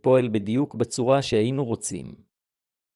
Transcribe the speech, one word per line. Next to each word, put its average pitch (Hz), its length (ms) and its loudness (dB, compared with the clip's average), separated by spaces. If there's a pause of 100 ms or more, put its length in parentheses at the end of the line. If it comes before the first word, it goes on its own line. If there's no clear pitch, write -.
פועל 127 280 4
בדיוק 110 460 -2
בצורה 127 480 0
שהיינו 127 420 0
רוצים. 95 500 -8 (800)